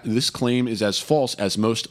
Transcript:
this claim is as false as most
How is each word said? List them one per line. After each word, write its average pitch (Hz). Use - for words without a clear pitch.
this 117
claim 123
is 107
as 101
false 143
as 98
most 110